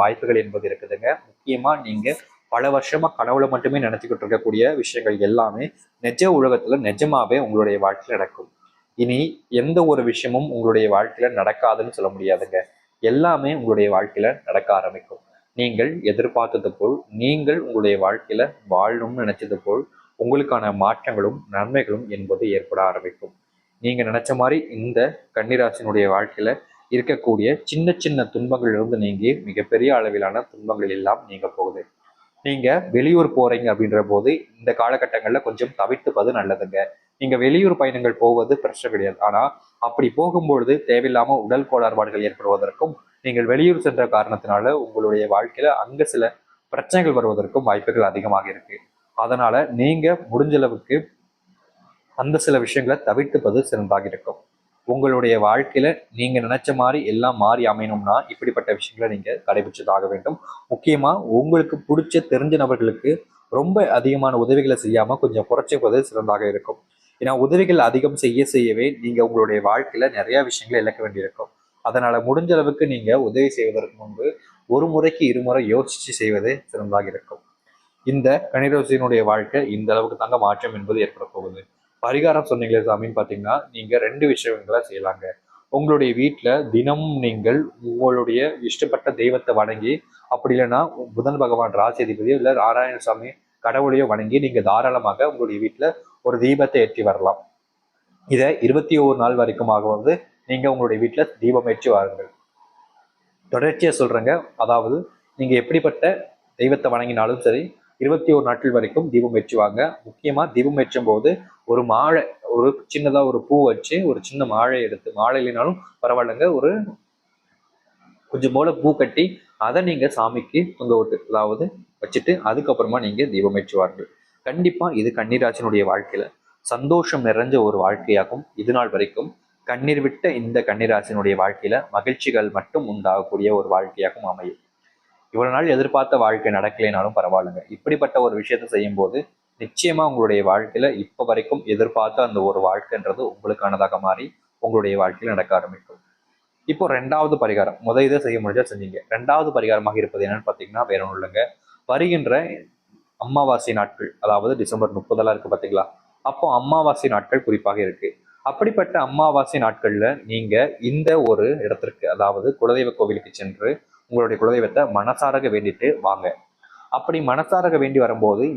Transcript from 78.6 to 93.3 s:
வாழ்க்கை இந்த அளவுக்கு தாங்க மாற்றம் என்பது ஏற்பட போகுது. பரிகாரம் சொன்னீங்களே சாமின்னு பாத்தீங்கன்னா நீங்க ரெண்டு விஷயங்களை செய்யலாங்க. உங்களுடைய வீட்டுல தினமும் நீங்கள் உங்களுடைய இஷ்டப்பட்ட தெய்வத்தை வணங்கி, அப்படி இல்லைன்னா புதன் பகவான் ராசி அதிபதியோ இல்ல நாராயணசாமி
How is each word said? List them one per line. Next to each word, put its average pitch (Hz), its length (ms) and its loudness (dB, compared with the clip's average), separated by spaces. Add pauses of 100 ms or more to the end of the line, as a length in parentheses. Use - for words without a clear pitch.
வாழ்க்கை 107 300 0 (160)
இந்த 107 160 -6
அளவுக்கு 110 280 0
தாங்க 117 220 -2
மாற்றம் 104 360 -2
என்பது 104 260 -4
ஏற்பட - 280 -10
போகுது. 95 280 -14 (420)
பரிகாரம் 147 460 2
சொன்னீங்களே 113 380 0
சாமின்னு 110 320 -2
பாத்தீங்கன்னா 104 360 -4 (200)
நீங்க 113 300 -2
ரெண்டு 135 280 -2
விஷயங்களை 113 560 -2
செய்யலாங்க. 95 380 -8 (500)
உங்களுடைய 143 420 2
வீட்டுல 135 320 0 (240)
தினமும் 147 500 0
நீங்கள் 113 340 0 (320)
உங்களுடைய 123 500 0 (280)
இஷ்டப்பட்ட - 420 -2 (100)
தெய்வத்தை 123 400 0
வணங்கி, 110 340 -2 (400)
அப்படி 127 200 -2
இல்லைன்னா 123 260 2 (360)
புதன் 135 260 -2
பகவான் 117 380 0
ராசி 120 240 2
அதிபதியோ 110 360 0
இல்ல 127 200 2
நாராயணசாமி 117 720 -2 (340)